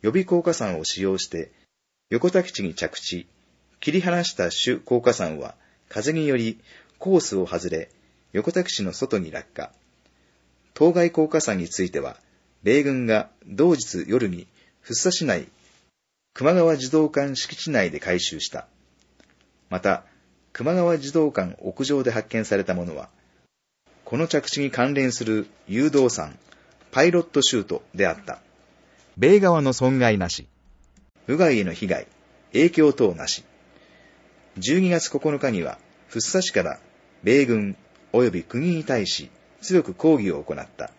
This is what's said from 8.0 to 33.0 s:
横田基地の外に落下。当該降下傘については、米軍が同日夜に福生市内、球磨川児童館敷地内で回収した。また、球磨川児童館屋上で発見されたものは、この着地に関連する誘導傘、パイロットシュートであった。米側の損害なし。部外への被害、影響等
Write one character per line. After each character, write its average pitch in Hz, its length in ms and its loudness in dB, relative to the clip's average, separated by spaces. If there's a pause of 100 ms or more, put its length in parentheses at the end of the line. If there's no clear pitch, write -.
横 110 200 -2
田 180 120 0
基 - 80 -8
地 - 100 -4
の 90 100 -4
外 123 260 -4
に 82 120 -6
落 - 220 -12
下。 - 200 -12 (1000)
当 165 180 6
該 170 180 2
降 156 180 2
下 156 100 0
傘 117 160 0
に 87 140 -4
つ - 140 -4
い 90 80 -2
て 73 100 -6
は、 65 160 -10 (460)
米 123 200 4
軍 131 240 -2
が 107 240 0 (160)
同 151 280 2
日 104 320 -6
夜 107 220 0
に 87 180 -10 (340)
福 - 140 -10
生 180 180 0
市 180 120 -4
内、 95 240 -2 (840)
球 123 100 -6
磨 160 100 6
川 165 220 4
児 131 140 -8
童 156 180 4
館 143 260 -4
敷 - 220 -10
地 - 140 -8
内 101 200 0
で 76 100 -10
回 90 200 -2
収 78 200 -6
し - 80 -8
た。 - 180 -12 (1000)
ま 90 120 -6
た、 95 240 0 (480)
球 - 120 -10
磨 160 100 0
川 175 240 2
児 139 140 -10
童 156 180 2
館 90 300 -4
屋 98 240 -6
上 135 180 0
で 123 80 2
発 113 200 -4
見 110 140 -2
さ 101 120 0
れ 98 80 0
た 92 100 -4
も 87 100 -6
の 82 120 -10
は、 58 140 -14 (920)
こ - 120 -6
の 165 100 0
着 151 240 -2
地 143 100 -4
に 139 100 -2
関 131 240 0
連 135 180 0
す 120 120 -6
る 110 240 -2 (180)
誘 113 180 0
導 143 200 4
傘、 82 260 -2 (600)
パ 135 120 6
イ 175 60 6
ロ 175 100 4
ッ - 40 -2
ト 143 180 0
シ 127 160 2
ュ - 20 2
ー 95 40 -4
ト 80 180 -6 (120)
で 95 120 2
あ 82 60 0
っ 73 120 -10
た。 - 140 -12 (800)
米 170 220 8
側 175 200 4
の 135 120 2
損 131 260 2
害 113 200 4
な 90 100 -2
し。 - 180 -8 (800)
部 127 100 0
外 160 220 4
へ 101 60 0
の 87 80 -4
被 95 160 -8
害、 71 180 -2 (460)
影 165 180 4
響 151 220 4
等 104 220 2